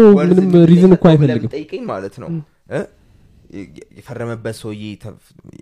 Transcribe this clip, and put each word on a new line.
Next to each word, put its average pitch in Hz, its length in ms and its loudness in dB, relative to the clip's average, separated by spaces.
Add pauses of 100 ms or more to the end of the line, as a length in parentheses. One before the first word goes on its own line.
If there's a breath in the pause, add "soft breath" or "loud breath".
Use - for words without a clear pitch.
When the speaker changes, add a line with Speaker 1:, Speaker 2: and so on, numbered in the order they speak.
Speaker 1:
ወርዝ 175 220 2
Speaker 2:
ምንም 185 120 2
Speaker 1:
እንዲሰጠው 175 240 4
Speaker 2:
ሪዝን 175 260 6
እኮ 170 120 2
Speaker 1:
ብለህ 165 80 6
Speaker 2:
አይፈልግም። 127 320 0
Speaker 1:
ብጠይቀኝ 151 400 -12
ማለት 98 320 -12
ነው። 92 120 -16
Speaker 2:
እም። 165 100 -10 (280)
Speaker 1:
እ? 123 140 -10 (720)
የ-፣ 95 140 -16 (280)
የፈረመበት 117 600 -12
ሰውዬ 107 280 -14 (120)
ተፍ-፣ - 340 -20 (320)